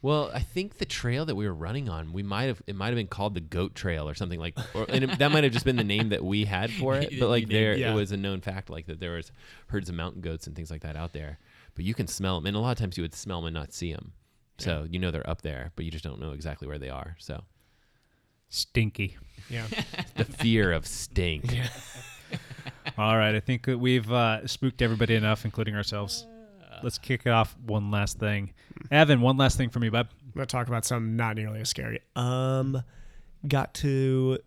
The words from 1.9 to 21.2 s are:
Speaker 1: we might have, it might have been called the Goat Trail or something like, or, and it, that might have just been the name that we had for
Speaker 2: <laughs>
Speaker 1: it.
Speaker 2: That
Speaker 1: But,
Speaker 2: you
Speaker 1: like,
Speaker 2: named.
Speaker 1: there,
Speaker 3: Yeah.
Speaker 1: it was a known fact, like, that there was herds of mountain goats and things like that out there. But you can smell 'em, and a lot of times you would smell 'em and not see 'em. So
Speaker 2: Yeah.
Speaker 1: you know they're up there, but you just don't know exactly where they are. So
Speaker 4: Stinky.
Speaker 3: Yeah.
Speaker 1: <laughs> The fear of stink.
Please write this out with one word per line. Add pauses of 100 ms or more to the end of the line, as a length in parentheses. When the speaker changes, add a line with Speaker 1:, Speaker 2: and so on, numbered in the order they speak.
Speaker 1:
we
might
have,
it
might
have
been
called
the
Goat
Trail
or
something
like, (180)
or,
and
it,
that
might
have
just
been
the
name
that
we
had
for
Speaker 2:
<laughs>
Speaker 1:
it.
Speaker 2:
That
Speaker 1:
But,
Speaker 2:
you
Speaker 1:
like,
Speaker 2:
named.
Speaker 1:
there,
Speaker 3:
Yeah.
Speaker 1:
it
was
a
known
fact,
like,
that
there
was (360)
herds
of
mountain
goats
and
things
like
that
out
there. (360)
But
you
can
smell
'em,
and
a
lot
of
times
you
would
smell
'em
and
not
see
'em. (460)
So
Speaker 2:
Yeah.
Speaker 1:
you
know
they're
up
there,
but
you
just
don't
know
exactly
where
they
are.
So (1040)
Speaker 4:
Stinky. (340)
Speaker 3:
Yeah.
Speaker 1:
<laughs> (400)
The
fear
of
stink.